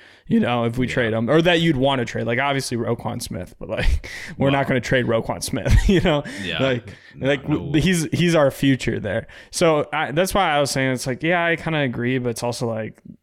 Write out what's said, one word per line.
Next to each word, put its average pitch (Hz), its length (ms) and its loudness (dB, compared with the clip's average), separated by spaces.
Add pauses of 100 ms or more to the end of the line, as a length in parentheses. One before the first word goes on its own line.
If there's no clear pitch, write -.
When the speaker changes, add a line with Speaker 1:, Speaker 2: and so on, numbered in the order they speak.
(260)
Speaker 1:
you 226 140 2
know, 120 240 2
if 117 140 -2
we 127 100 0
Speaker 2:
Yeah. - 60 -6
Speaker 1:
trade 117 200 0
him," 113 160 0
or 156 120 6
that 170 180 4
you'd 165 160 2
wanna 131 300 0
trade. 117 200 -6
Like, 117 140 -2
obviously 139 380 -2
Roquan 113 440 -4
Smith, - 380 -12
but, - 80 -12
like, - 420 0 (140)
<laughs> - 140 -14
we're 135 140 2
not 139 80 2
Speaker 2:
Well 139 100 -2
Speaker 1:
gonna 135 120 0
trade 123 240 0
Roquan 113 380 -2
Smith, 113 360 2
<laughs> - 100 4
you 185 100 6
know? 151 240 2 (180)
Speaker 2:
Yeah. 87 220 -2
Speaker 1:
Like, 127 300 -2 (200)
Speaker 2:
No, 139 140 -4
Speaker 1:
like, 139 140 0
w-, 143 320 -2
Speaker 2:
no. 156 60 4
Speaker 1:
he's, 165 340 2
he's 165 220 2
our 143 160 6
future 127 500 0
there. 107 260 -4 (240)
So 156 400 2
I, 147 220 -4
that's 185 200 0
why 190 160 2
I 147 120 2
was 139 100 0
saying 131 220 0
it's 123 120 -6
like, 123 180 -4
yeah, 170 220 0
I 170 120 0
kinda 160 220 -2
agree, 123 400 0
but 123 100 -2
it's 113 140 -6
also 120 260 -4
like, 110 320 -8 (200)